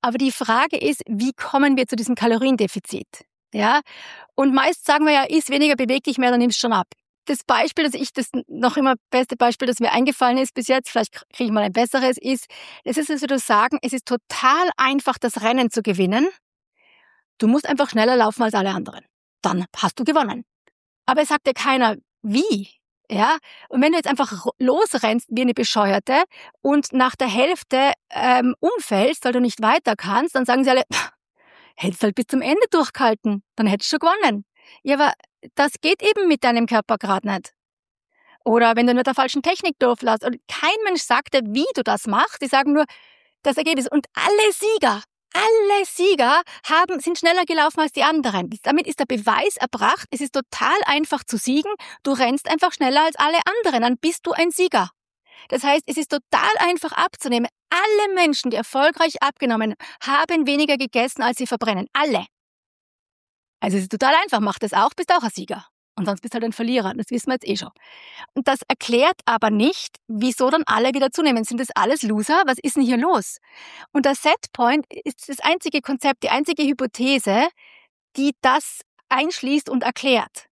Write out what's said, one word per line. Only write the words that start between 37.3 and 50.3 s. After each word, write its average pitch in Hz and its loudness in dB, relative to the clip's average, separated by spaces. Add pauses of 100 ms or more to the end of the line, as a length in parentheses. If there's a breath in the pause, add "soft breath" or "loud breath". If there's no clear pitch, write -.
Oder 233 4
wenn 240 4
du 247 4
nur 247 2
der 262 0
falschen 262 0
Technik 349 -2
durchlässt. 240 0
Und 240 -4 (100)
kein 349 0
Mensch 370 0
sagt - 0
dir, 269 4
wie 233 -2
du 277 -2
das - -2
machst. 226 -4
Die 285 -6
sagen 269 2
nur, 294 2 (560 soft breath)
das 285 0
Ergebnis. 311 0
Und 285 -2
alle 415 2
Sieger, 294 0 (320)
alle 403 2
Sieger 320 2 (260 loud breath)
haben, 330 2
sind 339 -4
schneller 339 2
gelaufen 320 0
als 311 0
die 269 0
anderen. 247 0 (140)
Damit 285 0
ist - -8
der 277 2
Beweis 240 -2
erbracht, 247 -2
es 269 -6
ist 277 -8